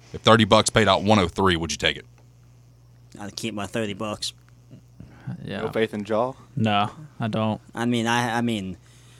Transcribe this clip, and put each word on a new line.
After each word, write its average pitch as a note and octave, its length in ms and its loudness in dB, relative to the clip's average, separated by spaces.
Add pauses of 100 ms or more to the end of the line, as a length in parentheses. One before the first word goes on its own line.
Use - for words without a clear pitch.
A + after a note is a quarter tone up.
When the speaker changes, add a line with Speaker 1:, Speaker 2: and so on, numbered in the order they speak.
(120)
Speaker 1:
If - 100 -14
thirty A2 220 6
bucks G#2+ 260 4
paid G#2+ 180 4
out F2+ 140 4
one G#2+ 160 6
oh F2 100 2
three, F#2 280 0
would D#2+ 160 -4
you - 60 -8
take D2+ 180 0
it? - 100 -16 (1160)
Speaker 2:
I'd G2+ 160 -12
keep A2 180 -6
my G2+ 120 -6
thirty G#2+ 280 -4
bucks. G#2+ 380 -8 (1120)
Speaker 3:
Yeah. G2+ 180 -10
Speaker 4:
No A2+ 80 -4
faith A2+ 240 -2
in G#2 100 -6
Ja? A2+ 280 0 (240)
Speaker 3:
No, G#2 340 2 (300)
I A2+ 80 -2
don't. A2 320 -2 (140)
Speaker 2:
I A#2 100 -4
mean, A#2+ 240 0
I, A#2+ 300 0
I - 20 -2
mean, G#2 360 -4 (440)